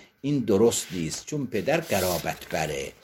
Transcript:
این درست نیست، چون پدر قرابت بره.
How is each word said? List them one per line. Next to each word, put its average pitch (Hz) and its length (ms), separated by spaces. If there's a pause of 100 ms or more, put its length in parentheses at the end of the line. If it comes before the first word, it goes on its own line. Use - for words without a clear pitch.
(220)
این 143 180
درست 110 520
نیست، 80 340
چون 143 220
پدر 135 340
قرابت 87 680
بره. 76 420 (120)